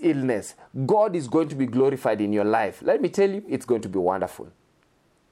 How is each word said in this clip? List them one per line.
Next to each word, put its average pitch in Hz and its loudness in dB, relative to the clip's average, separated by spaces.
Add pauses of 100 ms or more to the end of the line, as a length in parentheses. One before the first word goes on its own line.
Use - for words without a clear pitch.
illness, 131 0 (280)
God 208 2
is 143 -4
going 156 2
to 147 -10
be 135 -2
glorified 123 2
in 104 0
your 104 2
life, 107 0
let - 2
me 190 0
tell 196 2
you, 202 -8
it's - -6
going 117 0
to 98 -8
be 92 -4
wonderful. 90 -2 (840)